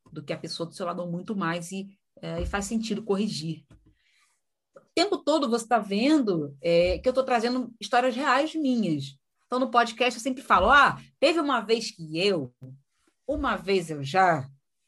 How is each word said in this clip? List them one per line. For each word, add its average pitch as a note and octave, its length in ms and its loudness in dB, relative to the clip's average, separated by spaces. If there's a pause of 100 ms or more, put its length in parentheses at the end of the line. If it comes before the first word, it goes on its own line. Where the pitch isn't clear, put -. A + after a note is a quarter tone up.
(120)
do D#3 120 -12
que C#3 80 -8
a D#3+ 60 -6
pessoa E3 300 -8
do E3 80 -20
seu F#3+ 100 -8
lado F3 160 -4
ou F3 100 -8
muito F#3 240 -6
mais E3+ 360 -4
e, F#3+ 160 -8 (340)
eh, E3 200 -6
e F3 40 -4
faz G3+ 200 -4
sentido A3 380 -4
corrigir. E3 640 -4 (1080)
O - 40 -20 (160)
tempo F4+ 220 2
todo C#4+ 320 0
você A3+ 180 -2
tá A#3 120 2
vendo, G3+ 840 0
eh, F3 380 4
que - 100 -6
eu B3 40 2
tô B3+ 100 2
trazendo A#3+ 560 0
histórias B3 360 2
reais C#4+ 400 0
minhas. G#3+ 640 0 (280)
Então, B3 140 -2
no C4 120 0
podcast A#3+ 460 2
eu - 60 -12
sempre C4 200 -4
falo, G3 260 4
"Ah, B3+ 300 6 (200)
teve E4 200 4
uma C#4 220 0
vez A3 300 -2
que D#3+ 260 -10
eu, F3 360 0 (720)
uma C4+ 300 -2
vez F3 320 0
eu D3 140 -6
já, E3+ 440 2 (400)